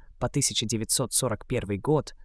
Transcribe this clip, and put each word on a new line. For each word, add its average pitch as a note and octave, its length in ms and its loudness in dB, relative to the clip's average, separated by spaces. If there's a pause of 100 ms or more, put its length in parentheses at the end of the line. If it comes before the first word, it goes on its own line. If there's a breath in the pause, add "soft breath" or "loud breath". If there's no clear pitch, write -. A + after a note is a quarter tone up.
(180)
по B2 100 0
тысяча - 380 0
девятьсот A2 460 0
сорок A2+ 340 0
первый G2+ 320 0
год C#3+ 460 0